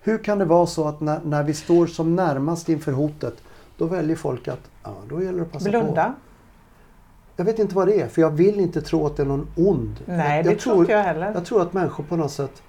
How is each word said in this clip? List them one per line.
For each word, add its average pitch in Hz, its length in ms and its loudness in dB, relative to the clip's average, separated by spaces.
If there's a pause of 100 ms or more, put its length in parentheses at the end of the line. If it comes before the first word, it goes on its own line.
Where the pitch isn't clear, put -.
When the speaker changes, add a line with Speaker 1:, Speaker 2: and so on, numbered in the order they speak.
Speaker 1:
Hur 220 180 0
kan 208 200 -2
det 196 60 2
vara 170 220 4
så 165 220 -2
att 151 120 -8
när, 151 240 -2
när 147 180 0
vi 147 120 0
står 170 320 4
som 165 300 0
närmast 165 520 -2
inför 151 240 -2
hotet, 139 420 -2 (420)
då - 100 -2
väljer 160 300 -2
folk 135 320 -6
att, 127 220 -10 (120)
ja, 104 120 -14 (140)
då 151 140 -6
gäller 185 160 -4
det 170 60 -2
att - 80 -14
passa 147 120 -8
på. 170 60 0
Speaker 2:
Blunda. 202 440 0 (1200)
Speaker 1:
Jag 175 80 -2
vet 220 140 0
inte 202 160 0
vad 185 140 2
det 208 120 4
är, 123 80 -2
för - 140 0
jag 160 80 6
vill 190 300 4
inte 170 220 0
tro 160 240 0
att 147 100 -4
det 147 60 -2
är 139 40 0
någon 139 300 -4
ond. 135 500 0
Speaker 2:
Nej, 151 300 0
Speaker 1:
Jag, 160 80 0
Speaker 2:
det 170 60 4
Speaker 1:
jag 214 100 2
Speaker 2:
tror 254 120 0
Speaker 1:
tror, 190 120 6
Speaker 2:
inte 226 80 2
jag 208 100 4
heller. 180 320 -2
Speaker 1:
jag 180 100 -4
tror 202 180 2
att 175 100 -2
människor 165 320 -2
på 170 120 -4
något 151 160 -2
sätt - 360 -8